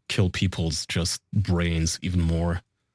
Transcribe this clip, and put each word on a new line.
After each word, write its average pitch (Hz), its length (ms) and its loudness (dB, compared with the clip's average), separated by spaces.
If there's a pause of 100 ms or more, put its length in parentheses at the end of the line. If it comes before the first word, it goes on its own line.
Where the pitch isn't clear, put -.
kill 92 220 2
people's 85 560 -2
just - 340 -2 (100)
brains 85 680 0
even 90 220 0
more. 85 400 0 (320)